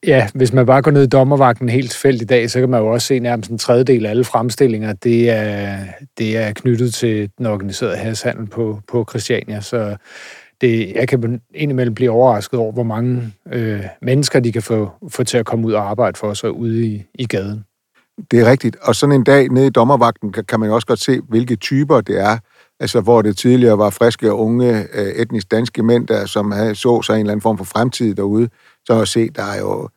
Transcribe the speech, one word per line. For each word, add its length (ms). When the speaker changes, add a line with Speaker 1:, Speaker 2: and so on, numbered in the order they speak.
Speaker 1:
Ja, 260
hvis 200
man 120
bare 160
går 100
ned 120
i 40
dommervagten 640
helt 220
tilfældigt 300
i 40
dag, 260
så 80
kan 100
man 100
jo 80
også 200
se 120
nærmest 320
en 60
tredjedel 480
af 40
alle 140
fremstillinger, 720
det 360
er, 480
det 200
er 160
knyttet 400
til 440
den 80
organiserede 520
hashhandel 500
på, 400
på 220
Christiania. 520
Så 360
det, 340
jeg 120
kan 340
indimellem 420
blive 160
overrasket 480
over, 120
hvor 120
mange, 500
øh, 340
mennesker, 380
de 120
kan 120
få, 260
få 140
til 140
at 80
komme 220
ud 60
og 160
arbejde 280
for 160
sig 180
ude 340
i, 200
i 100
gaden. 400
Speaker 2:
Det 80
er 120
rigtigt. 300
Og 140
sådan 200
en 80
dag 260
nede 180
i 20
dommervagten 600
kan, 140
kan 140
man 100
jo 60
også 120
godt 120
se, 300
hvilke 260
typer 460
det 200
er. 160
Altså, 220
hvor 200
det 160
tidligere 400
var 120
friske, 440
unge, 600
øh, 140
etnisk 440
danske 320
mænd, 240
der, 180
som 260
havde, 240
så 260
sig 120
en 60
eller 120
anden 100
form 160
for 80
fremtid 500
derude, 340
så 160
at 60
se, 220
der 140
er 160
jo 380